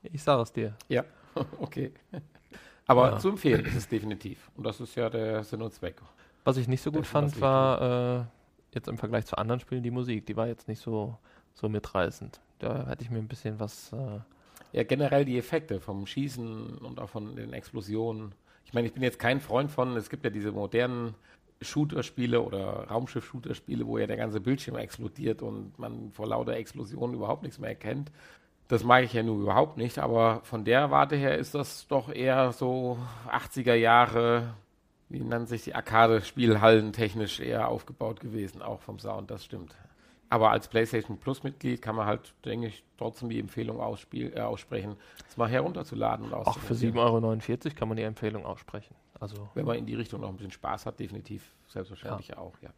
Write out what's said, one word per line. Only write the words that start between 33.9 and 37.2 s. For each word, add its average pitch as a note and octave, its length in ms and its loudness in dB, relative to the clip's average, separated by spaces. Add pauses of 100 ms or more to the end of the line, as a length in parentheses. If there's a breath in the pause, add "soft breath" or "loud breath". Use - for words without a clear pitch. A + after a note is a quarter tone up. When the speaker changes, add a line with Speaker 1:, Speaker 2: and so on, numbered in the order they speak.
Speaker 2:
wie C#3 120 -6
nennt A#2+ 280 -4
sich A#2 160 -6
die - 100 -10
Arcade-Spielhallen A2+ 1160 8
technisch G#2+ 480 -2